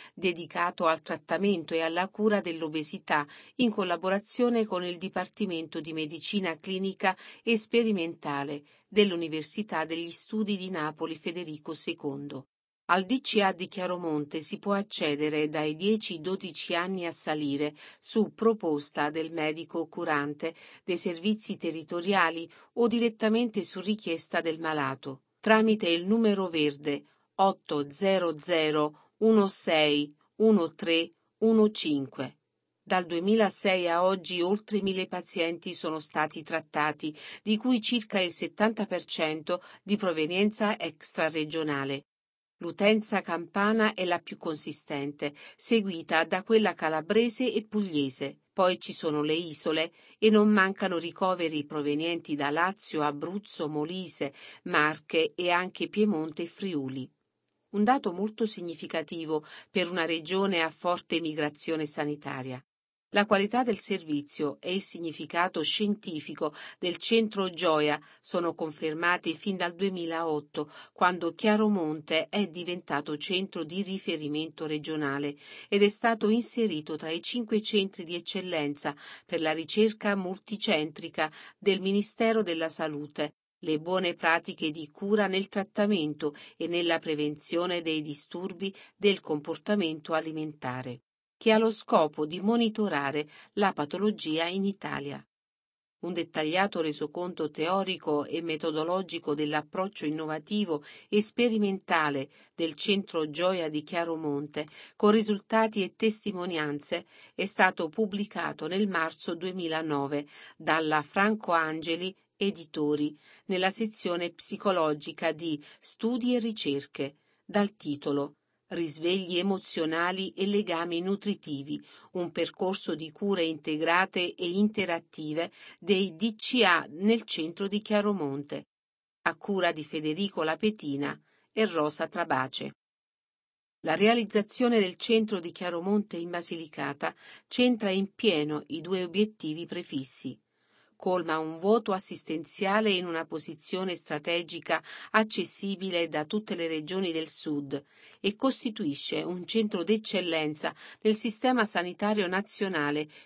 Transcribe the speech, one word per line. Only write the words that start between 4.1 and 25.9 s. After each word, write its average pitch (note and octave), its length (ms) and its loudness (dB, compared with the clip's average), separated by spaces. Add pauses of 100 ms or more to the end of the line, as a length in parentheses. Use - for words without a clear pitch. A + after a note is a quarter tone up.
con F3+ 200 -2
il F3 120 -6
Dipartimento F3+ 840 -4
di D#3 100 -8
Medicina D#3+ 640 -4
Clinica F#3+ 640 -2 (260)
e A3+ 140 4
Sperimentale E3 1080 0 (240)
dell'Università E3+ 960 0
degli E3 280 -6
Studi G#3 440 -4
di F#3 140 -6
Napoli D#3+ 480 -4
Federico E3 560 -8
secondo. C#3+ 760 -8 (420)
Al F3+ 140 4
D A#3 160 0
C A3+ 220 2
A F#3+ 100 4
di F3+ 160 -6
Chiaromonte E3+ 720 -2
si D#3 200 -8
può G3+ 120 -4
accedere D3+ 800 0
dai D#3 260 -2
dieci F#3 460 0
dodici F3+ 520 -6
anni F3+ 320 -2
a E3+ 60 -4
salire, D3 640 -2 (240)
su G#3 340 0
proposta D#3+ 760 0
del D#3+ 200 -4
medico D#3+ 580 -4
curante, D#3 680 -2 (300)
dei F3+ 100 -2
servizi F#3+ 640 -2
territoriali E3+ 920 0 (260)
o A#3 120 4
direttamente A3 800 2
su - 160 -8
richiesta F3 580 -2
del D#3+ 200 -2
malato, C#3 640 -4 (180)
tramite A3 480 4
il E3+ 180 2